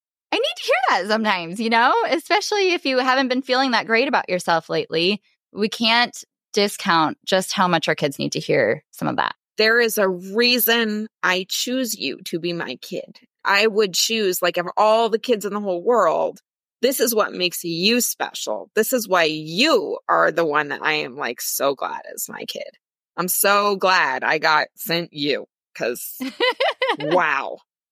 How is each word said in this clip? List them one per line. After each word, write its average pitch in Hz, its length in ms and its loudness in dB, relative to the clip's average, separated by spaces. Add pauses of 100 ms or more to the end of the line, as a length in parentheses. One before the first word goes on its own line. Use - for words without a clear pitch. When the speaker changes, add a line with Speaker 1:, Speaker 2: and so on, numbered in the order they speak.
(320)
Speaker 1:
I 330 40 -2
need 554 200 -2
to - 80 -14
hear 554 120 2 (120)
that 202 200 0
sometimes, 208 520 -2
you 226 100 0
know, 233 220 4 (160)
especially 381 640 0
if 349 140 -2
you 262 120 2
haven't 262 300 2
been 254 140 0
feeling 262 300 2
that 214 140 0
great 226 220 2
about 247 200 0
yourself 175 420 0
lately. 165 520 0 (300)
We 202 180 -2
can't 233 520 0 (300)
discount 170 720 2
just 190 280 0
how 190 160 2
much 170 200 0
our 156 60 0
kids 147 240 -4
need 143 140 -4
to - 80 -4
hear 143 500 0
some - 180 -6
of - 80 -4
that. 64 180 -2 (220)
Speaker 2:
There 220 240 4
is 226 160 0
a 196 120 2
reason 220 1000 0 (140)
I 185 260 -2
choose 247 460 -4
you 131 320 -8
to 175 120 -6
be 170 140 -4
my 143 240 -8
kid. - 440 -12 (240)
I 196 220 4
would 208 280 2
choose, 208 480 0
like, 175 160 0
of 175 80 -2 (100)
all 220 320 4
the 214 100 0
kids 220 280 -2
in 202 80 -4
the 208 60 -4
whole 180 220 -4
world, 165 580 2 (420)
this 262 180 2
is 240 140 2
what 208 180 0
makes 180 320 -4
you 185 380 2
special. - 720 -6
This 220 180 0
is 214 160 -2
why 180 160 2
you 160 720 0 (100)
are 170 220 4
the 165 140 0
one 147 240 0
that 139 140 -8
I 156 100 0
am, 147 240 -4
like, 131 240 -8
so 139 340 -2
glad - 280 -8 (120)
is - 140 -10
my - 160 -12
kid. - 240 -10 (480)
I'm 175 120 -4
so 202 480 2
glad 175 480 2
I 139 140 2
got 156 380 2
sent - 360 -4
you 143 340 -2 (280)
'cause - 460 -6
Speaker 1:
<laughs> 494 800 -2
Speaker 2:
wow, 151 600 0 (340)